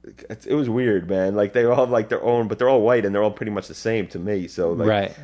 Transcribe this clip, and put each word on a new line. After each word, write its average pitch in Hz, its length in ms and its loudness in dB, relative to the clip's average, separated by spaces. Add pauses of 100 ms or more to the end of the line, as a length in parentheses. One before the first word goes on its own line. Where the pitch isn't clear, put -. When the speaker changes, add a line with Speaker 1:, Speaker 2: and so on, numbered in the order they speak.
(280)
Speaker 1:
It, - 200 -14
it - 60 0
was 143 140 0
weird, 110 400 0
man. 95 280 0
Like, 104 160 2
they 120 120 2
all 120 120 4
have, 127 140 2
like, 113 180 0
their - 140 -2
own, 117 260 2
but 101 100 -6
they're 123 100 2
all 131 140 6
white 117 220 4
and 98 100 0
they're 104 80 2
all 107 80 2
pretty 107 220 -8
much 101 160 -6
the 82 60 -16
same 110 340 -2
to - 100 -12
me. 92 300 -4
So, 85 240 -2
like, 85 160 0
Speaker 2:
Right. 101 240 0 (100)